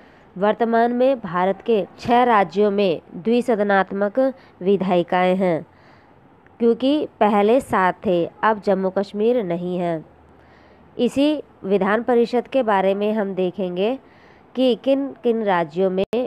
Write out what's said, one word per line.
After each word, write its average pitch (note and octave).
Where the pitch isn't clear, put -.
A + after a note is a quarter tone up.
वर्तमान A3+
में B3+
भारत F#3
के A3+
छह A#3+
राज्यों G#3
में G3
द्विसदनात्मक G3+
विधायिकाएं F#3
हैं, F3+
क्योंकि A#3+
पहले G#3+
सात F#3+
थे, F3
अब G#3+
जम्मू F#3+
कश्मीर G#3
नहीं F3
है। E3+
इसी C#4+
विधान G3+
परिषद A#3
के C4+
बारे G3
में G#3
हम G3
देखेंगे F#3
कि B3+
किन C4+
किन A3+
राज्यों F3+
में F#3